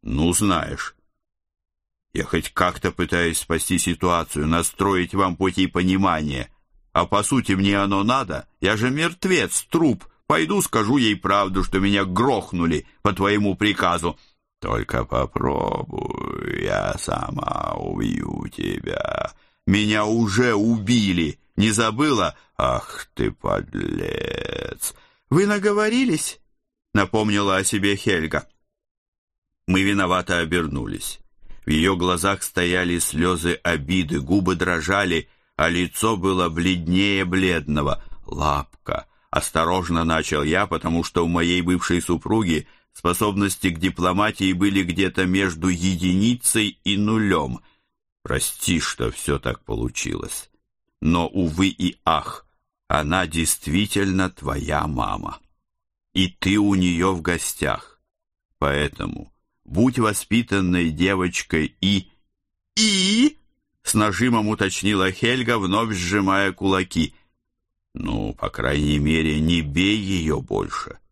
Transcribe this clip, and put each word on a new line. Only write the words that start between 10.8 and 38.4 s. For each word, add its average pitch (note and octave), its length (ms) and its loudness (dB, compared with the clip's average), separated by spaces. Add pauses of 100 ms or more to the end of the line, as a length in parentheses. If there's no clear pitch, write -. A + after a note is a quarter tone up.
ей A2 200 2
правду, F#2+ 460 0
что - 160 0
меня G2+ 260 2
грохнули F2+ 800 0 (180)
по G#2 100 2
твоему G2+ 420 2
приказу. F2 640 0 (420)
Только A1+ 440 -2
попробуй, G1+ 1600 -4
я G1+ 360 -2
сама G1+ 760 -4
убью G1+ 720 -4
тебя. G1+ 840 -6 (340)
Меня G#2+ 400 2
уже A2+ 480 2
убили. G#2 840 2 (180)
Не G#2+ 140 4
забыла? A2 680 0 (200)
Ах - 580 -2
ты G#1+ 160 -2
подлец. G1+ 1600 -6 (340)
Вы F#3 180 4
наговорились? G#3 960 0 (540)
Напомнила G2+ 640 2
о F#2+ 80 0
себе G2+ 320 0
Хельга. D#2+ 520 -2 (1160)
Мы F#2 160 2
виновато F#2 560 2
обернулись. D2 800 -4 (480)
В - 40 -2
её F2 260 4
глазах F2+ 460 0
стояли F2 560 0
слёзы E2+ 640 0
обиды, E2 580 0
губы F#2 340 2
дрожали, F2 760 0 (280)
а E2 120 2
лицо F2 480 0
было F2+ 320 0
бледнее F2+ 760 0
бледного. D#2 800 0 (220)
«Лапка», - 840 -4 (240)